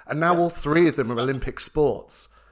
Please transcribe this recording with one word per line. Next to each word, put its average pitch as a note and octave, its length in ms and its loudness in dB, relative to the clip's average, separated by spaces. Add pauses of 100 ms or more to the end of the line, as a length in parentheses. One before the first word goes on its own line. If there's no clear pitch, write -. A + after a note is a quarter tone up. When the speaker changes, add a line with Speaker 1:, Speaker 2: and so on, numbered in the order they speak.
Speaker 1:
And C#3+ 140 -4
now E3+ 140 4
Speaker 2:
Yeah. E3+ 60 0
Speaker 1:
all E3+ 100 2
three E3 380 2
of C#3 80 0
them A#2+ 160 -2
are A#2 60 -2
Olympic B2+ 420 -4
sports. - 680 -4 (240)